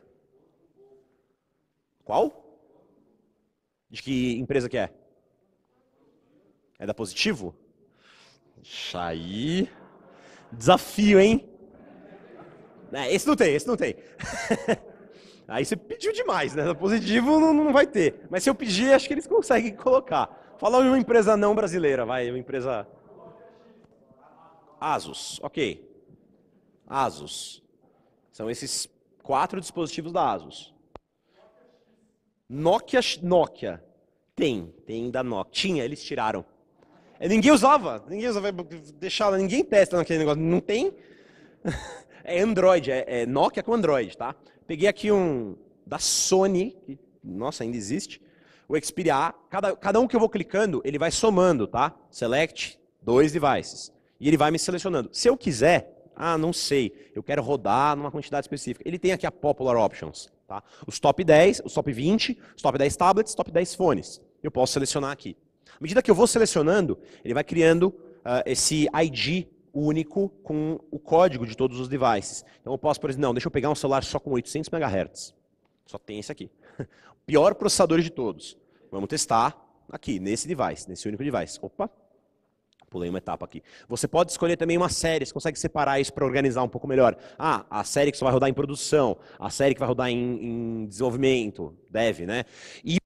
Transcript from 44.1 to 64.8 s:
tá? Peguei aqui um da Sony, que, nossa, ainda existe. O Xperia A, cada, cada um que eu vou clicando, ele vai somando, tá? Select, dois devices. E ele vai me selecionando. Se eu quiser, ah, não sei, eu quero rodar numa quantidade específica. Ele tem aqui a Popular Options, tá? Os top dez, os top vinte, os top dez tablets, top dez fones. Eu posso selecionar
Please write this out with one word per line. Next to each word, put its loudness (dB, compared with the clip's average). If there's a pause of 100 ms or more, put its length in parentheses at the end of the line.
tá? -8 (320)
Peguei -2
aqui 0
um 0 (280)
da -8
Sony, 2
que, -14 (240)
nossa, -8
ainda -6
existe. -8 (460)
O -2
Xperia -2
A, 0 (180)
cada, -2
cada 0
um 4
que -2
eu 2
vou 4
clicando, -2
ele -4
vai 0
somando, 4
tá? 0 (200)
Select, -2 (240)
dois 4
devices. -2 (280)
E -2
ele 6
vai 4
me 0
selecionando. -4
Se 0
eu 4
quiser, 0
ah, -2
não -2
sei, -4
eu -10
quero -4
rodar 0
numa -8
quantidade -6
específica. -10
Ele -6
tem 0
aqui -2
a -6
Popular 0
Options, -4 (140)
tá? -14 (240)
Os -12
top 2
dez, 6
os -14
top -2
vinte, 0 (160)
os -14
top 0
dez 2
tablets, 2
top -6
dez -2
fones. -2 (200)
Eu -8
posso 0
selecionar -2